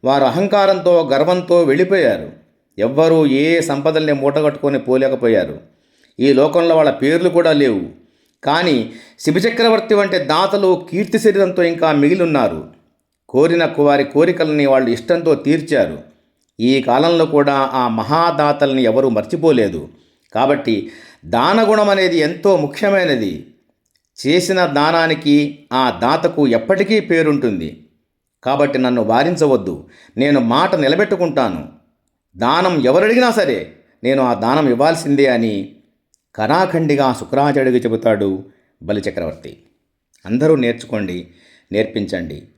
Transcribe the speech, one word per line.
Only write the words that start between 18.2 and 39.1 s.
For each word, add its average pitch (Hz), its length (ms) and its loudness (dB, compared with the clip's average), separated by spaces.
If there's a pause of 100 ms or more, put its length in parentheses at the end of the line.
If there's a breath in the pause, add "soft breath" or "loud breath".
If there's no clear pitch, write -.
ఎవరూ 123 260 2
మర్చిపోలేదు. 113 800 0 (460 soft breath)
కాబట్టి 123 580 -2 (320 loud breath)
దానగుణం 208 680 0
అనేది 185 280 0
ఎంతో 175 380 0
ముఖ్యమైనది. 147 960 -4 (720)
చేసిన 180 400 0
దానానికి 147 1040 0
ఆ 123 300 -2
దాతకు 143 440 0
ఎప్పటికీ 190 540 0
పేరుంటుంది. 135 840 -2 (580)
కాబట్టి 139 340 0
నన్ను 123 240 0
వారించవద్దు, 127 840 0 (280 soft breath)
నేను 139 240 2
మాట 131 340 0
నిలబెట్టుకుంటాను. 135 960 -2 (680)
దానం 147 500 0
ఎవరడిగినా 220 440 2
సరే 143 420 -4 (320 soft breath)
నేను 135 180 0
ఆ 123 120 0
దానం 131 340 0
ఇవ్వాల్సిందే" 139 580 0
అని 110 500 -2 (580)
కరాఖండిగా 143 840 0
శుక్రాచార్యుడికి 131 680 0
చెబుతాడు 107 600 -2 (380 soft breath)
బలిచక్రవర్తి. 92 800 -8 (640)